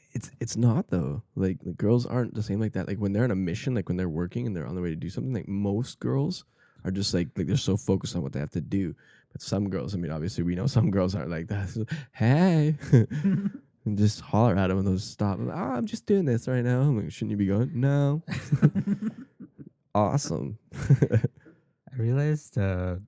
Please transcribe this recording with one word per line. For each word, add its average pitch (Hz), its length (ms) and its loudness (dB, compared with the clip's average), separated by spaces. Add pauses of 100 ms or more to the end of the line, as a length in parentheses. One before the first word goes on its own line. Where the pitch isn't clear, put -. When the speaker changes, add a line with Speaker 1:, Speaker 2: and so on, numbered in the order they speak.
(140)
Speaker 1:
it's, - 180 -10 (100)
it's - 160 -6
not 117 320 2
though. 78 320 -2 (140)
Like, 92 280 0
the 90 100 -8
girls 117 320 2
aren't 123 280 -4
the 107 100 -4
same 101 160 -2
like 107 140 -2
that. 95 160 -4
Like, 95 80 -4
when 101 160 -2
they're 110 100 2
on 123 80 2
a 95 40 0
mission, 95 400 -2
like, 95 120 -2
when 90 80 -2
they're 90 140 -2
working 87 380 -4
and 101 80 -4
they're 76 120 -6
on 73 80 -8
their 90 80 -4
way 85 60 -2
to 80 80 -4
do 82 120 -8
something, 127 240 -6
like, 95 140 -6
most 101 540 -4
girls 135 420 -2 (400)
are 95 80 -4
just, 95 220 -2
like, 87 240 0
like, 82 100 -2
they're 98 80 0
so 98 220 2
focused - 400 -2
on 82 60 -2
what 67 100 -8
they - 60 -4
have 73 120 -6
to 85 100 -4
do. 92 320 -2 (380)
But - 100 -14
some 98 280 -2
girls, 90 260 -4
I - 20 -2
mean, 85 140 -4
obviously 80 320 -4
we 87 120 0
know 95 120 -2
some 113 240 2
girls 95 240 2
aren't 73 140 -6
like 85 180 -6
that. 101 400 -4 (140)
<laughs> - 100 -18
"Hey." 151 640 4 (160)
<laughs> - 0 -
Speaker 2:
<laughs> 185 920 2
Speaker 1:
And 104 120 -2
just 104 220 4
holler 104 380 4
at 95 120 4
'em 95 100 2
and 98 80 0
they'll 95 120 2
stop. 98 400 -4
"Oh, 120 140 -4
I'm 240 320 -4
just - 200 -8
doing 196 200 4
this 120 240 0
right 123 160 0
now." 123 160 2
I'm 139 200 4
like, 80 120 -6
"Shouldn't 107 180 -4
you 104 60 -2
be 101 80 2
going?" 107 280 2
"No." 143 540 2
<laughs> - 840 2 (200)
Speaker 2:
<laughs> - 640 -12
Speaker 1:
Awesome. 101 600 0 (160)
<laughs> 139 280 4
Speaker 2:
I - 920 -4
realized, 139 600 0
uh, 90 380 0 (120)